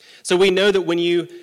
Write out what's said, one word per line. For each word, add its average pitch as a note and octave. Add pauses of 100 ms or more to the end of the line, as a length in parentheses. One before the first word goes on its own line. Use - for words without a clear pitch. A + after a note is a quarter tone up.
(220)
So -
we F#3+
know F#3+
that F#3+
when E3+
you F3 (160)